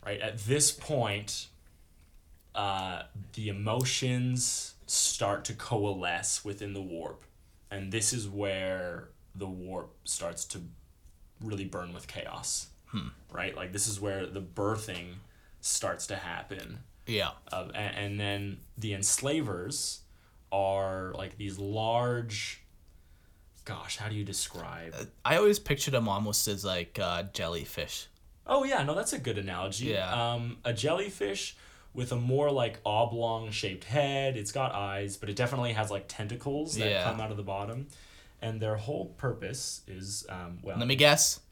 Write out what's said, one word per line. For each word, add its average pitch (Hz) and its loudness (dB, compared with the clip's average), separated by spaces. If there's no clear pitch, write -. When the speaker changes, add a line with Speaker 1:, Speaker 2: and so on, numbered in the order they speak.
Speaker 1:
Right? 101 -4
At 110 -4
this 127 4
point, 107 0
uh, 95 0
the 107 -2
emotions 123 0
start - 2
to 110 -4
coalesce 98 0
within 101 -6
the 98 -4
warp. 85 -8
And 98 -6
this 110 2
is 110 -2
where 95 -2
the 95 -6
warp 92 -8
starts 85 -4
to 95 -8
really 101 -4
burn 87 -6
with 87 -12
chaos. - -6
Speaker 2:
Hmm. 82 -4
Speaker 1:
Right? 92 -4
Like, 92 -6
this 101 0
is 101 -2
where 98 -2
the 95 -6
birthing 92 -2
starts - 0
to 98 -4
happen. 87 -8
Speaker 2:
Yeah. 101 2
Speaker 1:
Uh, 90 -4
a-, - -6
and 101 -2
then 101 -2
the 107 -2
enslavers 113 0
are, 95 2
like, 95 -6
these 98 -6
large, 113 0
gosh, 82 -6
how 107 -4
do 107 -2
you 104 0
describe? 85 -6
Speaker 2:
Uh, - -4
I 143 6
always 208 10
pictured 143 2
them 117 6
almost 104 4
as, 101 0
like, 92 -2
uh, 87 0
jellyfish. - -4
Speaker 1:
Oh, 277 4
yeah, 269 2
no, 143 2
that's 208 0
a 302 -2
good 120 -2
analogy. 98 -2
Speaker 2:
Yeah. 110 2
Speaker 1:
Um, 117 -2
a 120 2
jellyfish 196 0
with 123 -2
a 123 2
more, 131 4
like, 123 2
oblong-shaped 110 2
head. 135 2
It's 101 -6
got 131 2
eyes, 98 -2
but 101 -8
it 101 -2
definitely 123 2
has, 107 0
like, 98 -4
tentacles 120 -2
that 107 2
Speaker 2:
Yeah. 95 4
Speaker 1:
come 107 0
out 110 -2
of 104 -4
the 104 -4
bottom. 101 -4
And 110 -2
their 107 2
whole 110 -2
purpose - -4
is, 98 -8
um, 87 -8
well 90 -4
Speaker 2:
Let 117 2
me 135 6
guess. 147 8